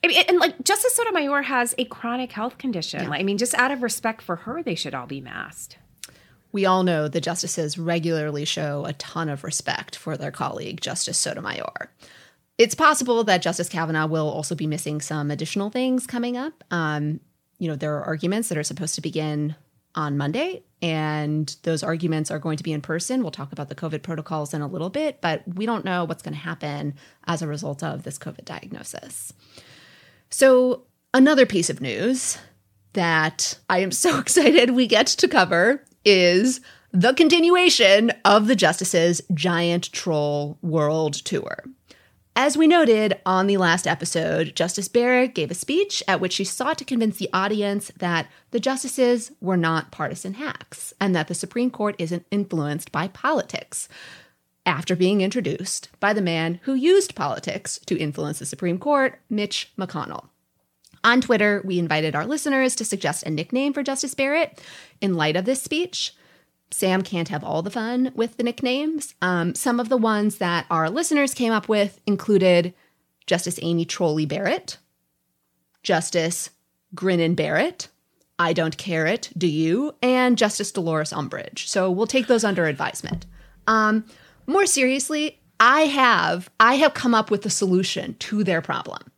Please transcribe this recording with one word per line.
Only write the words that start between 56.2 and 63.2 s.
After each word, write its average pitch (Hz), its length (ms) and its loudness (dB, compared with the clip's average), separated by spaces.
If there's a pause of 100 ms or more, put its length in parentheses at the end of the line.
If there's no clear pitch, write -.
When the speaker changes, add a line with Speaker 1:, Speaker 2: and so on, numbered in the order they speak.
Speaker 2:
man 165 400 -2
who 269 120 -2
used 359 400 4
politics - 720 -6
to 180 120 0
influence 151 420 -4
the 139 60 -10
Supreme 180 320 -4
Court, 277 420 0 (100)
Mitch 208 480 -4
McConnell. - 480 -8 (760)
On 240 160 6
Twitter, 208 440 2
we 190 140 -2
invited 156 380 0
our 185 100 -2
listeners 269 500 0
to 220 80 -6
suggest 175 380 -4